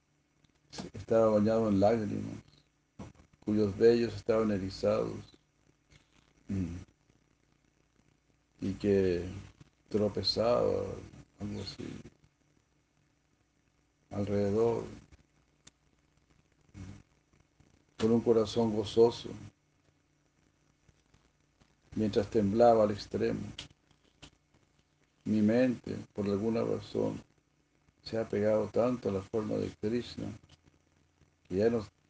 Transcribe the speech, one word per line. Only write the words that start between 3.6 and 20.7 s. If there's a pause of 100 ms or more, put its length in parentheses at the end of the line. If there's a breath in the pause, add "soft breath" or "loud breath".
vellos
estaban
erizados, (1300)
mm, (1800)
y
que (640)
tropezaba, (560)
algo
así, (2250)
alrededor, (3250)
con
un
corazón
gozoso, (2750)